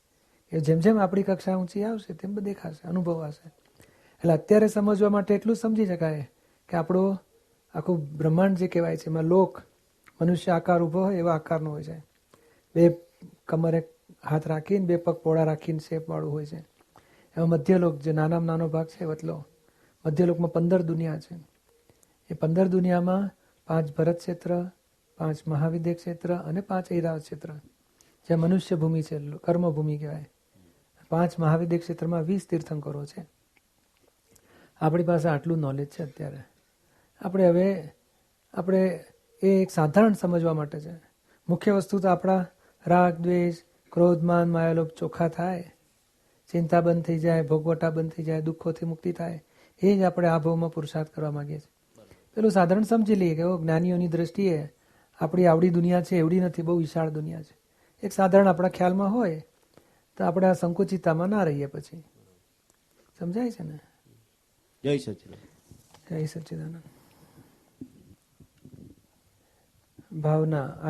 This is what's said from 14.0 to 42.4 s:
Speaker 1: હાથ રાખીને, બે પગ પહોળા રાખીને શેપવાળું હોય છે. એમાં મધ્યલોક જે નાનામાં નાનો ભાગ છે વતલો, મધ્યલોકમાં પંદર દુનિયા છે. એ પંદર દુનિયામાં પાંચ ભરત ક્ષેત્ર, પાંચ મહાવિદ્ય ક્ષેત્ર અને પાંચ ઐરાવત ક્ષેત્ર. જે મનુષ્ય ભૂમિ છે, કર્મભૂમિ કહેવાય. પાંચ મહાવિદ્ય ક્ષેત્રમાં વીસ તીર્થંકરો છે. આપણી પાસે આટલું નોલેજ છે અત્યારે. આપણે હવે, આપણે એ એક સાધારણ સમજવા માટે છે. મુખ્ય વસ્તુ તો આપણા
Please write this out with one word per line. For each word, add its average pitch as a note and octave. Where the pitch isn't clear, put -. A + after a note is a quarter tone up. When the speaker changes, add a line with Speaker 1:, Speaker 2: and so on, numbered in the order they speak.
Speaker 1:
હાથ D#3
રાખીને, D#3+
બે F3
પગ E3+
પહોળા D#3+
રાખીને D#3
શેપવાળું D#3
હોય D3+
છે. E3
એમાં E3
મધ્યલોક E3+
જે D3+
નાનામાં D#3+
નાનો D#3+
ભાગ D#3+
છે -
વતલો, D#3
મધ્યલોકમાં E3+
પંદર E3+
દુનિયા D#3+
છે. F3
એ E3+
પંદર E3
દુનિયામાં F3+
પાંચ D#3+
ભરત E3+
ક્ષેત્ર, F3
પાંચ D#3
મહાવિદ્ય E3
ક્ષેત્ર E3+
અને D#3+
પાંચ F#3
ઐરાવત E3
ક્ષેત્ર. -
જે E3+
મનુષ્ય F3
ભૂમિ D#3+
છે, D3
કર્મભૂમિ D#3
કહેવાય. D3+
પાંચ E3+
મહાવિદ્ય E3
ક્ષેત્રમાં E3
વીસ F#3
તીર્થંકરો D3
છે. D#3+
આપણી E3
પાસે E3+
આટલું D#3+
નોલેજ C#3+
છે E3
અત્યારે. C#3+
આપણે F#3
હવે, F3
આપણે F#3
એ F#3+
એક F#3+
સાધારણ G3
સમજવા E3+
માટે D3+
છે. D#3+
મુખ્ય F3
વસ્તુ G3
તો F#3
આપણા F3+